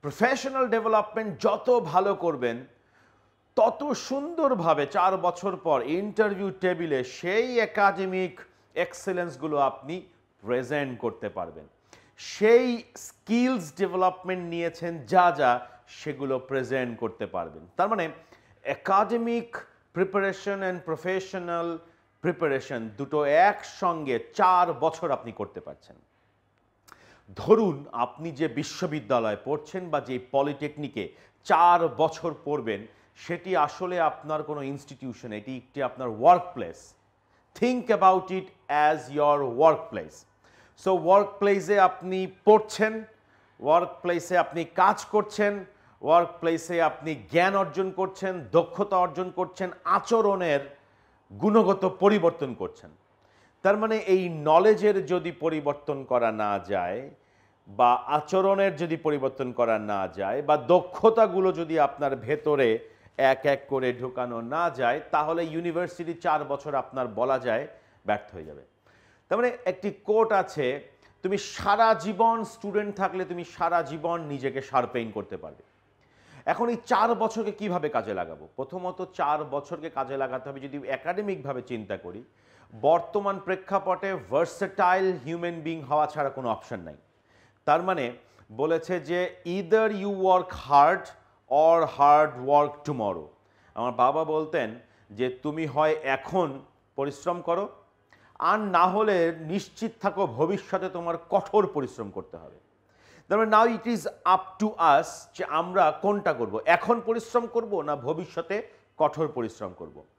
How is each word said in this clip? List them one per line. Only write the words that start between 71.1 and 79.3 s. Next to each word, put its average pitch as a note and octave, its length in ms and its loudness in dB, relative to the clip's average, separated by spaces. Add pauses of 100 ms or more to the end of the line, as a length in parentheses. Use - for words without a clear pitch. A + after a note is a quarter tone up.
"তুমি F#3 140 -2
সারা A3 560 2
জীবন G#3+ 500 0
স্টুডেন্ট G3+ 520 -6
থাকলে F#3 300 -4
তুমি F3 180 -8
সারা E3+ 380 0
জীবন D#3+ 400 -4
নিজেকে C3+ 400 -6
শার্পেন A#2+ 500 -2
করতে G2+ 260 -10
পারবে।" D#2+ 260 -16 (800)
এখন A3 240 0
এই A#3 160 -2
চার A#3 300 2
বছরকে G#3+ 360 -2
কিভাবে F3 380 -4
কাজে A2 240 -4
লাগাবো? E2 420 -8
প্রথমত, F3+ 460 -8 (120)
চার D3+ 300 -2